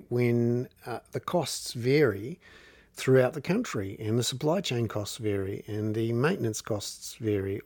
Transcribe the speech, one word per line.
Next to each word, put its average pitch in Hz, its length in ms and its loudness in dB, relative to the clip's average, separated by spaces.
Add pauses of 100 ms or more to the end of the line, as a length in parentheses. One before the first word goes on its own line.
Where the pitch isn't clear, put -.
when, 120 640 2 (160)
uh, 117 140 -8 (120)
the 139 80 -6
costs - 540 -4
vary 127 680 2 (540)
throughout 131 400 6
the 143 80 -8
country, 147 580 -2
and 110 180 0
the 120 60 2
supply 151 380 0
chain 120 260 0
costs 104 300 -6
vary, 101 500 -2
and 107 280 -2
the 113 180 0
maintenance 123 480 0
costs - 540 -8
vary. 101 500 -2